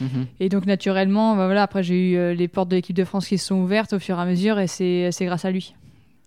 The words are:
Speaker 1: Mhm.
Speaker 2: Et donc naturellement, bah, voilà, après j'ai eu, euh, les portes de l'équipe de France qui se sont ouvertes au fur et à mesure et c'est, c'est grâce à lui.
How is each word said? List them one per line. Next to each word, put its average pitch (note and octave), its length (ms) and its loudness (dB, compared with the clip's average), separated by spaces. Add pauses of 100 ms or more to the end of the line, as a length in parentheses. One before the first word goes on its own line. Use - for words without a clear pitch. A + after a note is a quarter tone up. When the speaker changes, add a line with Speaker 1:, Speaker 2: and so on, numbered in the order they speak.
Speaker 1:
Mhm. C3 260 -2 (140)
Speaker 2:
Et F#3 80 0
donc F#3+ 180 0
naturellement, G3 720 2
bah, F#3 100 2
voilà, G3+ 160 4
après F#3+ 220 0
j'ai F3+ 260 2
eu, F3+ 60 2
euh, F3 180 2
les F3 140 0
portes F#3 200 -2
de F#3 60 0
l'équipe F3+ 220 -2
de F3+ 80 2
France F#3+ 240 -4
qui F#3+ 100 0
se - 80 -8
sont F#3+ 140 0
ouvertes G#3 320 0
au F#3+ 80 -2
fur F3+ 180 -4
et F3 40 -2
à - 20 -2
mesure F#3+ 340 0
et F#3+ 80 0
c'est, F3+ 460 0
c'est F#3 140 -4
grâce F3 180 -4
à F#3+ 80 0
lui. - 240 -6 (500)